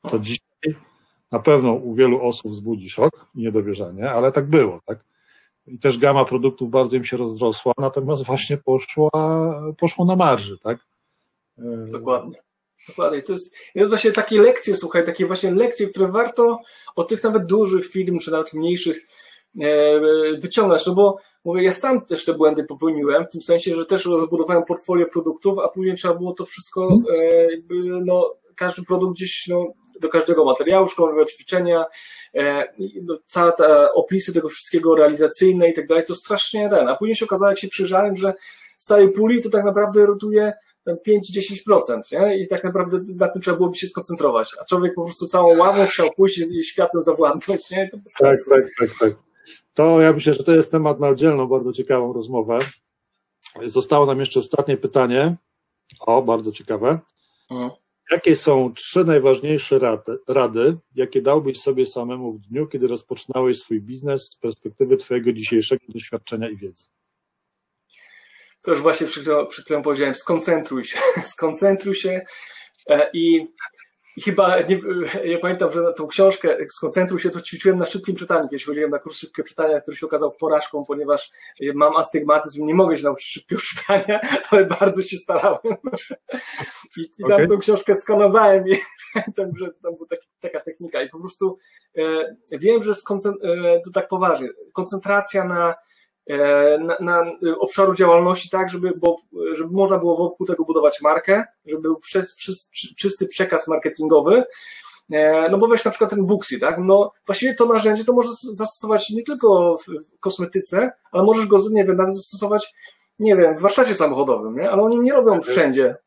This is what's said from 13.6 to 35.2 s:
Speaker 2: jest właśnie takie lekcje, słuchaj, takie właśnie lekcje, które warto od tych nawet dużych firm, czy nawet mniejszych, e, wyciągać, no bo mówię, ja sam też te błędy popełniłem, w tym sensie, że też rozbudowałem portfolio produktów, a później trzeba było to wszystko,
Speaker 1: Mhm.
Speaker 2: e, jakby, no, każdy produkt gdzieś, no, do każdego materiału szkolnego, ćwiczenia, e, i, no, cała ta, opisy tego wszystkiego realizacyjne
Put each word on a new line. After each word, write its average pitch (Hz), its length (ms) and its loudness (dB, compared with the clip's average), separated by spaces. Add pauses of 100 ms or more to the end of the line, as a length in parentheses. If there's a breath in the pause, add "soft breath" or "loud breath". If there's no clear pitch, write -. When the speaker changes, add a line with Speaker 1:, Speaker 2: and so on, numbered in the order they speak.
Speaker 2:
jest 202 140 4
właśnie 214 220 2
takie 214 300 2
lekcje, 226 340 4
słuchaj, 170 300 0
takie 175 200 -2
właśnie 185 260 -2
lekcje, 214 360 0
które 190 200 0
warto 233 520 0 (360 loud breath)
od 170 140 -4
tych 220 140 -4
nawet 214 220 0
dużych 185 420 2
firm, 180 320 -4
czy 160 120 -8
nawet 156 220 -4
mniejszych, 165 480 -4 (600 soft breath)
e, 151 380 4 (400)
wyciągać, 180 460 2
no 185 100 0
bo 196 220 4 (280 loud breath)
mówię, 180 180 -2
ja 185 100 2
sam 262 320 0
też 165 200 -6
te 170 80 0
błędy 151 300 2
popełniłem, 151 600 -2
w - 60 -20
tym 165 100 -12
sensie, 170 340 0
że 165 100 -4
też 190 200 -2
rozbudowałem 165 580 0
portfolio 170 440 -2
produktów, 170 520 -2
a - 100 -2
później 185 260 -4
trzeba 175 180 -2
było 180 200 -6
to 180 120 -10
wszystko, - 380 -10
Speaker 1:
Mhm. 190 200 4 (160)
Speaker 2:
e, 165 320 4
jakby, 165 240 -10 (300)
no, 180 280 0 (220)
każdy 180 280 -6
produkt 185 320 -2
gdzieś, 180 320 -10
no, 175 260 -2 (280)
do 160 80 -4
każdego 160 360 2
materiału 175 420 4
szkolnego, 156 380 2
ćwiczenia, 175 600 -2 (480 loud breath)
e, 143 440 -2
i, 196 260 -12
no, 170 220 -8
cała 175 260 2
ta, 151 420 6
opisy 185 400 0
tego 156 160 0
wszystkiego 160 460 2
realizacyjne 156 760 4